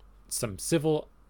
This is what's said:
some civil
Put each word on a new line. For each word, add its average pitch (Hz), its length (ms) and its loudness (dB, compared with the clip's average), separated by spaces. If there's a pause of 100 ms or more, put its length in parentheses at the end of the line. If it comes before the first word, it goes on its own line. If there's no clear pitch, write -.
(300)
some 101 280 -4
civil 156 520 0 (200)